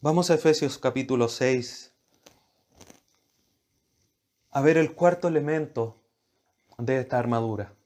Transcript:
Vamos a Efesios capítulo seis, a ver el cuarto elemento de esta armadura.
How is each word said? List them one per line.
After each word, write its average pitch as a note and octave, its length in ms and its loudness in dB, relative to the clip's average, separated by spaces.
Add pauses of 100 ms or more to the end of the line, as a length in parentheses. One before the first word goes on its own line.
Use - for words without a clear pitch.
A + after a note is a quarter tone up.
Vamos E3 300 0
a E3+ 40 6
Efesios D#3 440 0
capítulo C3 500 0
seis, B2+ 680 -4 (2500)
a C#3 100 -4
ver D3+ 160 4
el D#3 180 0
cuarto F3 340 2
elemento D3 760 -4 (760)
de C3 200 -2
esta B2+ 200 -2
armadura. A2+ 540 -4 (120)